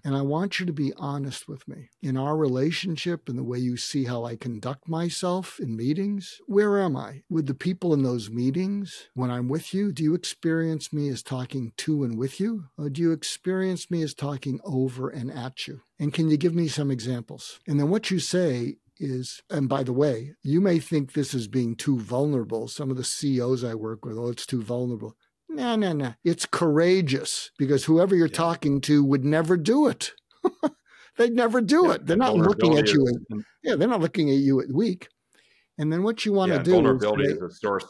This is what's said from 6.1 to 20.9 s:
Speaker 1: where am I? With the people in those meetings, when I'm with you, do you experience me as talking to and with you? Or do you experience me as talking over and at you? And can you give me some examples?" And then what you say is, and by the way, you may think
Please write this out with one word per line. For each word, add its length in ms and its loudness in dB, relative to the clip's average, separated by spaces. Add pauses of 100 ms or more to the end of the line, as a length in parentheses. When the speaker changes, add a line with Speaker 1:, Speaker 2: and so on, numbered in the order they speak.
Speaker 1:
where 340 4
am 140 0
I? 340 -10
With 180 0
the 60 -2
people 400 -2
in 100 2
those 260 -2
meetings, 840 -4
when 160 -2
I'm 200 -2
with 240 -4
you, 180 0
do 100 -6
you 140 2
experience 800 -2
me 160 -2
as 120 -6
talking 560 -6
to 260 0
and 140 -2
with 220 -4
you? 260 -2 (120)
Or 120 -4
do 120 -4
you 100 2
experience 800 -4
me 100 -2
as 120 -4
talking 500 -6
over 460 -2
and 200 -8
at 380 -10
you? 140 -14 (180)
And 140 -2
can 160 2
you 80 4
give 180 2
me 120 0
some 220 -2
examples?" 800 -6
And 120 2
then 100 2
what 220 0
you 80 0
say 580 -2 (220)
is, 420 -6 (100)
and 180 0
by 140 0
the 100 -4
way, 400 0 (100)
you 160 2
may 200 4
think 340 -2